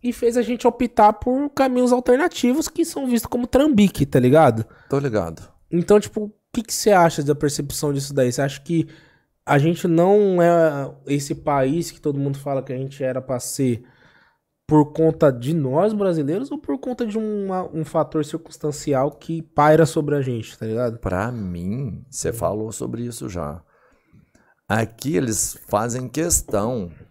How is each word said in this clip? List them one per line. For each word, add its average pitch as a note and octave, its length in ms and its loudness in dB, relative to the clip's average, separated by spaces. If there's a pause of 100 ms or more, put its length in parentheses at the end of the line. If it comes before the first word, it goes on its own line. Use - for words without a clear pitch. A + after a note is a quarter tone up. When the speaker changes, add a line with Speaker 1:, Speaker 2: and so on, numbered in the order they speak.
Speaker 1:
e A#3+ 100 -4
fez A#3+ 240 0
a A#3+ 60 2
gente A#3+ 240 -2
optar A#3 460 4
por C4 360 -2
caminhos B3 420 2
alternativos B3+ 760 2
que E4 160 -2
são C#4 220 -6
vistos A#3 200 0
como A#3+ 200 -4
trambique, A#3 580 4
tá C#3 140 0
ligado? B2 440 4 (240)
Speaker 2:
Tô C#3 120 -2
ligado. G2+ 420 -4 (300)
Speaker 1:
Então, F3 280 4
tipo, G#3 260 -6
o G#3+ 80 -14 (200)
que A#3+ 80 -2
que - 120 -10
você - 180 2
acha E3 320 4
da C#3+ 100 0
percepção C#3+ 580 -4
disso C#3 220 -6
daí? B2+ 180 2
Você C#3 120 -4
acha C#3 180 -6
que E3 260 -2 (560)
a C#3+ 140 2
gente E3+ 300 2
não F#3 540 4
é D#3+ 520 4 (140)
esse C#3+ 260 -2
país D3 560 0
que - 100 -20
todo C#3 200 -4
mundo C#3 180 -4
fala C#3 240 -4
que C3+ 100 -12
a B2+ 60 -6
gente C3+ 260 -8
era B2+ 160 -2
pra B2+ 200 -6
ser B2 440 -2 (840)
por D3+ 240 4
conta D#3+ 400 2
de B2 220 -4
nós E3 400 0
brasileiros F#3+ 580 -2
ou D4 80 -8
por C#4+ 180 -6
conta B3 280 -6
de G#3 120 -6
uma, G3+ 460 -4 (100)
um D#3 120 -4
fator D#3 400 -2
circunstancial D3 840 -4
que E3 300 -10
paira D#3 440 4
sobre D3 300 -2
a C#3+ 60 -2
gente, B2 380 -8
tá A2+ 60 -10
ligado? A#2 340 -4
Speaker 2:
Pra F#2+ 320 -4
mim, G2 800 -8
cê - 200 -6
Speaker 1:
Hum. - 40 -6
Speaker 2:
falou G#2+ 400 -4
sobre A#2 300 -8
isso A#2+ 260 -10
já. D#2+ 320 -10 (1040)
Aqui A2+ 480 -4
eles A#2+ 420 -2 (120)
fazem A#2+ 400 -4
questão A2+ 840 -4 (200)